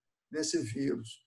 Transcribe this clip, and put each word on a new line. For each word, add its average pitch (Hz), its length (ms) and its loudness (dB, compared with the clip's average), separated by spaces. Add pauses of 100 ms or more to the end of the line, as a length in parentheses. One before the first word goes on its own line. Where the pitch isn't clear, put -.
(320)
desse 156 280 2
vírus. 117 680 -2